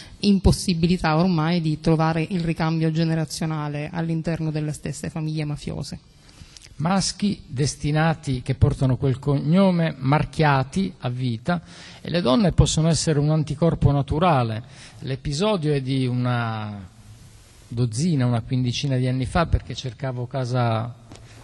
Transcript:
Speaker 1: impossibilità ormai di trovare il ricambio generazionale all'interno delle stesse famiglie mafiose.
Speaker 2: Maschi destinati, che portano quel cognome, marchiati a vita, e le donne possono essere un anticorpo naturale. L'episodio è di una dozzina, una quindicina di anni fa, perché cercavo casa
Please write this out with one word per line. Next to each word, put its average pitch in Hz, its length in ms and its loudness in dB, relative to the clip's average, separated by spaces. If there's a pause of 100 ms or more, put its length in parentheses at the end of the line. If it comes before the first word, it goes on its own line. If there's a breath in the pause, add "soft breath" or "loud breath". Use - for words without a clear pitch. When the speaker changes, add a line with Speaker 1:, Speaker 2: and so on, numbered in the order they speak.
(200 loud breath)
Speaker 1:
impossibilità 175 1000 2
ormai 175 420 2
di 156 220 -2
trovare 160 480 2
il 185 100 -2
ricambio 160 520 0
generazionale 156 1000 -2
all'interno 165 600 -4
delle 151 200 -2
stesse 156 380 -8
famiglie 156 340 -4
mafiose. 147 560 -8 (800 loud breath)
Speaker 2:
Maschi 190 680 0
destinati, 147 960 0
che 135 100 -2
portano 131 440 2
quel 131 200 0
cognome, 160 800 2
marchiati 147 1000 0
a 127 100 -6
vita, 123 500 -4 (420 loud breath)
e - 100 -10
le 175 100 0
donne 220 300 4
possono 160 360 4
essere 156 300 2
un 147 140 2
anticorpo 151 600 2
naturale. 139 720 0 (380 loud breath)
L'episodio 151 760 -2
è 139 80 0
di 131 240 0
una 113 840 -2 (800)
dozzina, 123 600 0
una 120 140 0
quindicina 127 540 -2
di 127 120 0
anni 127 180 -2
fa, 170 220 0
perché - 260 0
cercavo 123 540 -8
casa 120 680 0 (500 loud breath)